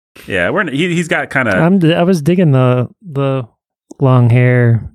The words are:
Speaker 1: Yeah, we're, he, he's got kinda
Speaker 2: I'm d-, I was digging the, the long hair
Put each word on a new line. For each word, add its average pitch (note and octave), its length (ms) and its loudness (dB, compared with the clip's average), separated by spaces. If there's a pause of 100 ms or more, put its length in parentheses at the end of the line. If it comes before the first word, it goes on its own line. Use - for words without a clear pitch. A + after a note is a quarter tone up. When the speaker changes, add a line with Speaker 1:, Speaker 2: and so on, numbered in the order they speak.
(260)
Speaker 1:
Yeah, F#2 240 -2
we're, E3+ 200 -2
he, E3 240 -4
he's E3+ 140 -4
got D#3 220 -6
kinda B2+ 260 -2
Speaker 2:
I'm F3 220 2
d-, E3 160 2
I F3 80 0
was F3 180 0
digging E3 320 2
the, B2 340 2 (140)
the C3+ 480 -6 (500)
long B2+ 300 4
hair B2 680 2